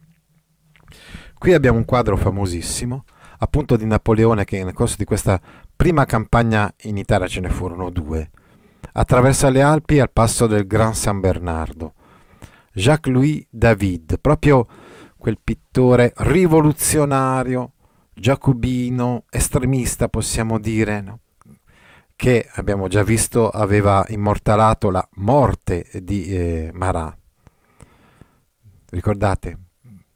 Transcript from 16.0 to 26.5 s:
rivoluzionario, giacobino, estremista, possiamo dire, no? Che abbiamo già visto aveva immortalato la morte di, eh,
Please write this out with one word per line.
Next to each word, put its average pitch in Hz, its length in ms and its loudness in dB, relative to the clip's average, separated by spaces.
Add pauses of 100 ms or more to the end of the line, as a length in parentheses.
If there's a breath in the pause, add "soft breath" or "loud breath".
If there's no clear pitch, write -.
rivoluzionario, 139 1600 0 (400)
giacobino, 123 1160 -2
estremista, 127 800 -2
possiamo 113 520 -4
dire, 107 420 -2
no? 98 180 -16 (960 soft breath)
Che 123 400 2
abbiamo 98 320 -4
già 101 140 0
visto 110 480 0
aveva 101 600 2
immortalato 104 800 2
la 92 260 -2
morte 101 720 0 (140)
di, 92 240 -6
eh, 85 480 -4